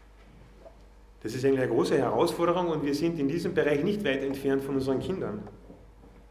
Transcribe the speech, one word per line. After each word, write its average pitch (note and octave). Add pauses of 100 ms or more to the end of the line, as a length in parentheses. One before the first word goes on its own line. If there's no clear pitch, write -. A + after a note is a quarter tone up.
(1200)
Das A2
ist B2+
eigentlich C3+
eine A#2+
große C#3+
Herausforderung E3+
und D3
wir C#3+
sind E3
in C#3+
diesem E3+
Bereich D3
nicht -
weit C3+
entfernt C3+
von C#3
unseren C3
Kindern. A2+ (880)